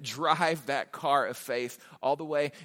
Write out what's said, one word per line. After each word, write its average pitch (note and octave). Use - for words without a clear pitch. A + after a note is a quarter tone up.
drive D#3
that C#3
car C#3
of B2
faith A#2+
all C#3
the D#3+
way D3